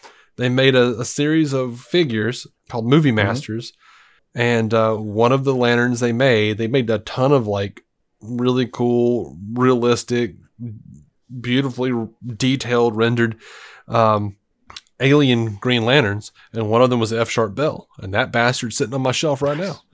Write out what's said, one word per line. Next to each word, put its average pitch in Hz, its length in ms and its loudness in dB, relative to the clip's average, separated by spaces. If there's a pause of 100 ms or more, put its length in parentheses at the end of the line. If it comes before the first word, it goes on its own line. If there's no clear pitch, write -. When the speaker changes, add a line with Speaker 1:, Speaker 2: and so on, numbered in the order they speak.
(380)
Speaker 1:
They 123 120 -2
made 131 260 4
a, 123 240 4
a 127 60 -6
series 147 480 0
of 127 280 -6
figures 123 680 -2 (220)
called 117 180 -6
Movie 147 220 4
Speaker 2:
Mm-hmm. 117 60 2 (120)
Speaker 1:
Masters, 113 460 -6 (600)
and, 117 400 0
uh, 110 220 2
one 107 380 0
of 135 100 0
the 135 120 0
lanterns 120 440 2
they 120 140 0
made, 110 440 2
they 113 100 -4
made 123 220 0
a 110 100 0
ton 131 340 0
of, 123 140 2
like, 101 360 -4 (380)
really 123 460 -2
cool, 120 680 0 (160)
realistic, 120 840 0 (1040)
beautifully 123 520 -2
r-, 113 180 -4 (160)
detailed, 120 680 0
rendered, 117 420 0 (500)
um, 107 500 2 (600)
alien 123 560 2
Green 120 300 0
Lanterns, 110 460 0 (220)
and 110 160 -4
one 113 120 4
of 127 80 6
them 123 100 0
was 110 140 -2
F 113 160 -2
Sharp 107 260 -2
Bell, 143 320 -4 (100)
and 95 160 -10
that 120 180 0
bastard's 120 460 -2
sitting 117 160 -2
on 135 80 -4
my 127 100 0
shelf 139 300 -2
right 143 160 -2
now. 175 240 -8 (120)